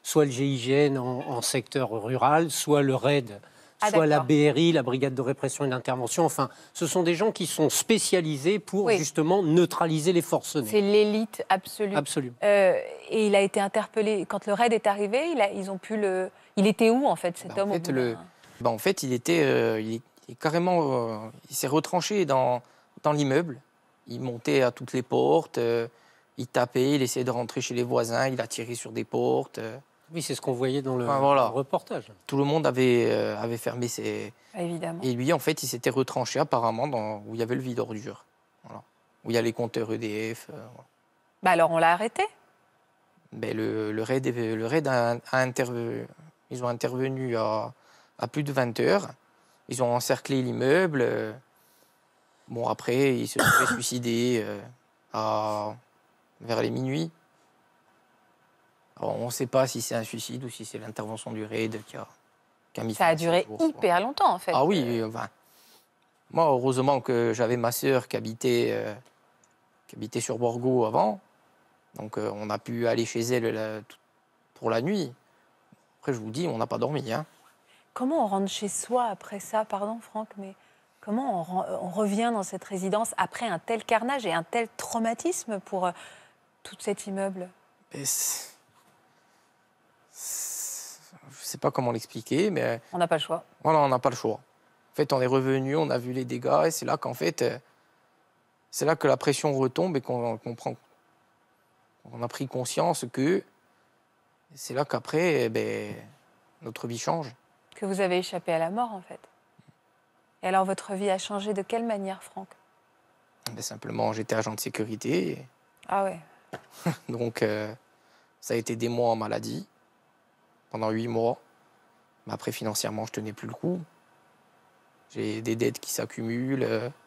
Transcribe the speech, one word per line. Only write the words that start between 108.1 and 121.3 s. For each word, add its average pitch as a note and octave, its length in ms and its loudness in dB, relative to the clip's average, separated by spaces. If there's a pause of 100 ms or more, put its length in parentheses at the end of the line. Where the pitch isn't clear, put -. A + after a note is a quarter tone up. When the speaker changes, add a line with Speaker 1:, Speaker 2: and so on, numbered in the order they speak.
Speaker 2:
échappé F3+ 340 -4
à D#3+ 80 2
la E3 100 0
mort, A3+ 240 -4
en F3+ 80 -12
fait. - 180 -18 (1200)
Et F#3 40 -2
alors, F#3+ 180 4
votre G3 280 -6
vie G3 160 -2
a F#3+ 80 2
changé G3+ 360 -6
de G3 80 -2
quelle A#3 240 -4
manière, G3 360 -6
Franck ? - 280 -16 (1040)
Speaker 3:
Ben, A2 80 -12
simplement, A2 500 -4
j'étais A2 240 -4
agent A2 180 -2
de G2+ 60 -10
sécurité. A#2 840 -4 (420)
Speaker 2:
Ah G3 160 0
ouais. F#3 160 -4 (560)
Speaker 3:
<laughs> - 340 -6
Donc, A#2 320 -4
euh, G#2+ 320 0 (680)
ça - 140 -4
a - 20 0
été A#2 180 -4
des A#2 140 -2
mois A#2+ 220 2
en A2+ 40 2
maladie, A2+ 500 -6 (1040)
pendant A2 200 -4
huit A2+ 180 -2
mois. A#2 300 0 (880)